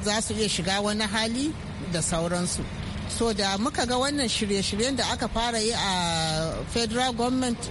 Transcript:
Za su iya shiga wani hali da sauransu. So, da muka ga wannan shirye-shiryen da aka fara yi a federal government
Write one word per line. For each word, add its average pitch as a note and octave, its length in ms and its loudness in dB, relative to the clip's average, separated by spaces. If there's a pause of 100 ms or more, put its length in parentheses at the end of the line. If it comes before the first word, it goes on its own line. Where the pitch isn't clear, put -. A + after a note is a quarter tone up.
Za G#3 180 2
su A3 120 -2
iya G#3 160 2
shiga F#3+ 340 0
wani G#3 240 0
hali A3+ 460 0 (400)
da E3 80 2
sauransu. F3 580 0 (480)
So, A3+ 240 0
da G3 260 0
muka B3+ 280 0
ga B3 100 0
wannan C#4 320 2
shirye-shiryen G#3 720 0
da G#3+ 160 0
aka A#3+ 160 -2
fara A#3 320 0
yi A3 100 2
a E3 800 0 (200)
federal A#3 400 2
government B3 440 2 (140)